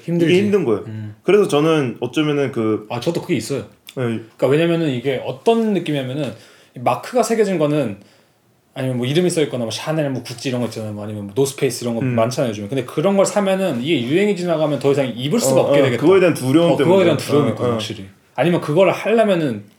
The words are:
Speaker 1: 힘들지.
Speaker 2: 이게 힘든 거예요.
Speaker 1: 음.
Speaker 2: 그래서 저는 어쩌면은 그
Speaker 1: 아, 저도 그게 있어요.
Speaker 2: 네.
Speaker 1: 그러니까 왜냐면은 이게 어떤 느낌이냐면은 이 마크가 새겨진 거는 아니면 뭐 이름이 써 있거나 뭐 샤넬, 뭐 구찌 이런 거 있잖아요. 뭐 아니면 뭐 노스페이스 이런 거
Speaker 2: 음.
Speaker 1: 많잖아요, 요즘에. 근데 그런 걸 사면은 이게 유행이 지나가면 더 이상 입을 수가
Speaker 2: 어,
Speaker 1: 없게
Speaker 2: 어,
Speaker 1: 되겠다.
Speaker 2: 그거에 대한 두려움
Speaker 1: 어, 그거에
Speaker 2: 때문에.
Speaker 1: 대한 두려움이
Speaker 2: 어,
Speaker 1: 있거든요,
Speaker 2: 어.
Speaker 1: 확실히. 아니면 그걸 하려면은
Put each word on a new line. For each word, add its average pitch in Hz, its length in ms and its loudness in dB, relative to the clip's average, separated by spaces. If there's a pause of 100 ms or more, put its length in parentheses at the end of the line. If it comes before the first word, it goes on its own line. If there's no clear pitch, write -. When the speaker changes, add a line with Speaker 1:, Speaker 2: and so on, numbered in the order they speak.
Speaker 1:
힘들지. 165 320 0
Speaker 2:
이게 190 100 4
힘든 202 220 0
거예요. 101 220 0
Speaker 1:
음. 110 360 -12
Speaker 2:
그래서 196 240 4
저는 147 520 0
어쩌면은 143 540 -2
그 107 360 -2
Speaker 1:
아, 120 120 -6
저도 165 200 -4
그게 165 140 -4
있어요. 113 280 -4 (320)
Speaker 2:
네. 131 80 -4
Speaker 1:
그러니까 113 440 -4
왜냐면은 165 440 2
이게 123 340 -4
어떤 220 480 0
느낌이냐면은 139 580 -4 (460)
이 - 20 -16
마크가 127 440 -2
새겨진 208 340 0
거는 147 400 0 (800)
아니면 131 220 -4
뭐 120 100 -2
이름이 170 240 2
써 170 100 0
있거나 131 240 -2
뭐 110 60 -6
샤넬, 151 400 -4
뭐 123 100 -4
구찌 117 280 -8
이런 123 120 -2
거 117 60 -2
있잖아요. 107 260 -8
뭐 104 100 -10
아니면 104 220 -10
뭐 101 100 -12
노스페이스 - 480 -2
이런 120 120 -2
거 113 60 -4
Speaker 2:
음. 131 80 -2
Speaker 1:
많잖아요, 120 420 0
요즘에. 101 180 -8
근데 131 160 -4
그런 196 320 0
걸 196 80 4
사면은 190 560 0
이게 139 220 0
유행이 185 340 0
지나가면 156 420 0
더 135 120 4
이상 139 220 0
입을 143 260 -2
수가 131 220 4
Speaker 2:
어, - 40 4
Speaker 1:
없게 143 160 4
Speaker 2:
어, - 40 4
Speaker 1:
되겠다. 127 160 0
Speaker 2:
그거에 185 180 6
대한 175 160 4
두려움 156 380 4
Speaker 1:
어, 170 40 0
그거에 143 80 4
Speaker 2:
때문에. 185 200 6
Speaker 1:
대한 160 120 2
두려움이 143 300 0
Speaker 2:
어, - 60 0
Speaker 1:
있거든요, 123 160 -2
Speaker 2:
어. 117 40 0
Speaker 1:
확실히. 107 320 -8 (300)
아니면 160 260 2
그걸 165 300 4
하려면은 175 720 0 (140)